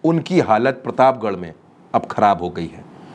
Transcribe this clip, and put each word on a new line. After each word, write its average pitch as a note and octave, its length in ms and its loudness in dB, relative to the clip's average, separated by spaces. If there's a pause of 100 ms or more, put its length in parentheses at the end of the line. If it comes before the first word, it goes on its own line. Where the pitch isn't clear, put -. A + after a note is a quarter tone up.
उनकी E3 360 0
हालत A#2+ 440 0
प्रतापगढ़ A#2 520 0
में E2+ 180 -12 (400)
अब - 120 0
खराब G2+ 360 2
हो F2+ 80 -6
गई E2+ 180 -8
है। - 160 -16 (320)